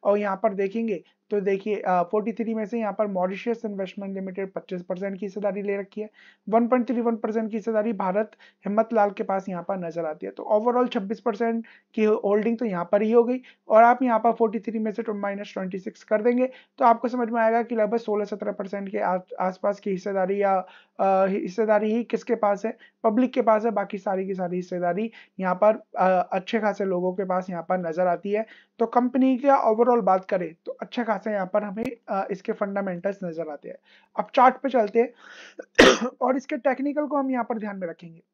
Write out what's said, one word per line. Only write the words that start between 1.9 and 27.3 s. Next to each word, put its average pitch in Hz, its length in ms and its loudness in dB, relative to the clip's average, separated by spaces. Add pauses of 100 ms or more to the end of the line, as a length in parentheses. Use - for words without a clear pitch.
फ़ोर्टी 214 280 -2
थ्री 220 220 -4
में 220 120 -4
से 233 140 -6
यहाँ 202 140 -4
पर 208 140 -2
मॉरिशस 190 580 -4
इन्वेस्टमेंट 196 500 -8
लिमिटेड 190 360 -8
पच्चीस - 300 -8
परसेंट 190 380 -6
की 214 60 -6
हिस्सेदारी 202 360 -4
ले 202 160 -2
रखी 202 240 -8
है, 214 80 -10 (380)
वन 226 200 4
पॉइंट 247 200 2
थ्री 240 140 -2
वन 226 140 0
परसेंट 220 340 -4
की 220 80 -6
हिस्सेदारी 220 360 -2
भारत 196 380 -2 (340)
हिम्मत 214 280 0
लाल 208 180 4
के 202 120 -8
पास 190 260 -4
यहाँ 175 140 -6
पर 196 140 -6
नजर 165 280 -6
आती 156 200 -8
है। - 60 -8
तो - 220 -12
overall 247 400 2
छब्बीस 202 260 -4
परसेंट 226 460 -2 (300)
की 220 80 2
होल्डिंग 214 540 2
तो 247 80 -2
यहाँ 180 260 -4
पर 208 100 4
ही 220 100 2
हो 233 120 6
गई, 247 160 0 (280)
और 220 160 8
आप 240 200 6
यहाँ 233 160 2
पर 226 120 2
फ़ोर्टी 226 280 0
थ्री 220 200 -6
में 214 120 -2
से 226 120 -6
to-, 214 120 -6
माइनस 202 380 -6
ट्वेंटी 190 260 -6
सिक्स - 240 -12
कर 214 180 0
देंगे 247 280 2 (280)
तो 269 80 2
आपको 233 220 4
समझ 240 220 -2
में 233 120 -2
आएगा 226 220 2
कि 233 120 -4
लगभग 214 220 0
सोलह 208 280 -2
सत्रह 208 260 -6
परसेंट 196 380 -8
के 208 80 -6
आस-, 185 420 -2
आसपास 202 400 -2
की 208 120 -4
हिस्सेदारी 196 500 -2
या, 196 140 2 (440)
अ, 190 280 4
हिस्सेदारी 214 640 0
ही 233 120 0
किसके 226 320 -2
पास 202 300 0
है? 170 120 -6 (260)
पब्लिक 240 300 2
के 254 80 0
पास 220 240 4
है। 233 60 2
बाकी 202 260 -4
सारी 196 300 -2
की 196 60 -4
सारी 180 220 -4
हिस्सेदारी 180 560 -2 (280)
यहाँ 185 160 0
पर, 214 260 4 (160)
अ, 185 360 4
अच्छे 190 260 -2
खासे 202 260 0
लोगों 185 280 -2
के 190 120 -4
पास 185 240 -2